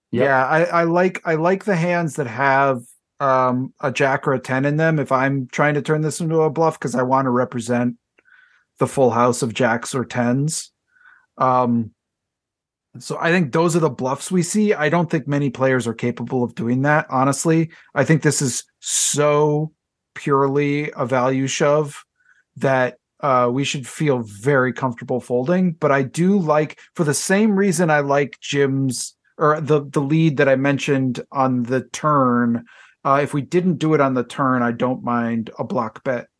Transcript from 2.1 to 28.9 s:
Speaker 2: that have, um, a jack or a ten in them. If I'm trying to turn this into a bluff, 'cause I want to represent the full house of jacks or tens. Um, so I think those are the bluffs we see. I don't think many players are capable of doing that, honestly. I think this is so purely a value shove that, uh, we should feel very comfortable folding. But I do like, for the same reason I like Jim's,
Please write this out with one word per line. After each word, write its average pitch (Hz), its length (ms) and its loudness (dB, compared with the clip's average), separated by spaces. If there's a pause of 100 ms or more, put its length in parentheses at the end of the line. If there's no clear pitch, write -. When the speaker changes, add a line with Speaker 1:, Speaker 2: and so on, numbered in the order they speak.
Speaker 2:
that 143 120 -4
have, 135 540 2 (380)
um, 127 600 0
a 143 120 -2
jack 139 340 0
or 147 60 0
a 127 80 0
ten 131 240 -2
in 147 120 0
them. 160 220 2
If 135 140 -2
I'm 135 360 0
trying 147 260 0
to 143 80 -2
turn 156 200 -2
this 151 180 -4
into 160 220 0
a 156 80 2
bluff, 160 300 0
'cause 123 140 -6
I 135 80 0
want 131 240 0
to 127 40 0
represent 123 680 -2 (840)
the 147 80 2
full 131 240 2
house 120 320 2
of 117 100 -4
jacks 117 420 -2
or 123 100 -2
tens. 123 680 -4 (640)
Um, 123 540 0 (1080)
so - 220 -10
I 165 100 2
think 170 220 0
those 165 240 2
are 170 40 2
the 160 100 2
bluffs 127 420 -4
we 180 100 2
see. 208 300 2
I 151 160 0
don't 165 220 0
think 156 180 -2
many 143 220 0
players 131 360 0
are 113 80 -4
capable 120 480 -4
of 120 120 -6
doing 123 280 -2
that, 151 280 2
honestly. 147 600 0 (240)
I 139 100 2
think 160 180 4
this 147 180 2
is 131 240 -4 (160)
so 147 920 0 (440)
purely 143 800 0
a 135 100 -4
value 131 400 0
shove 147 580 0 (520)
that, 131 400 0 (240)
uh, 127 320 2
we 135 120 -2
should 131 220 -8
feel 139 340 -2 (220)
very 127 300 2
comfortable 123 480 -6
folding. 160 520 0
But 151 200 0
I 139 100 2
do 175 360 0
like, 151 420 -2 (160)
for 175 80 0
the 147 100 0
same 208 420 2
reason 185 340 2
I 151 100 4
like 139 400 0
Jim's, 135 760 -2 (240)